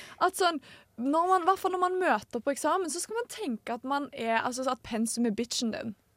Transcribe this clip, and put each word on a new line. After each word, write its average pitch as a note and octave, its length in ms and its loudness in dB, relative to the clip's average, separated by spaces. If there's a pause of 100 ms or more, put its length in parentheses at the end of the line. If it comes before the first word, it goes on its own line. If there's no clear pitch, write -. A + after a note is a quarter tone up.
(200)
at F4+ 160 2
sånn, E4+ 240 2 (400)
når D#4 320 2
man, F#4 140 4
i F4 80 4
hvert F#4+ 100 -4
fall F#4 140 0
når F4+ 80 0
man F#4 160 0
møter A#3+ 420 0
på C#4+ 80 2
eksamen, D#4+ 400 0
så F4 80 -4
skal A4 220 -4
man A#4+ 100 -8
tenke B3 480 -4
at C4 80 -10
man C#4+ 240 -2
er, A3+ 300 0
altså B3+ 260 -2
at B3+ 160 -2
pensum A#3 480 0
er G3+ 60 -4
bitchen A#3 340 -2
din. A3 240 -6 (220)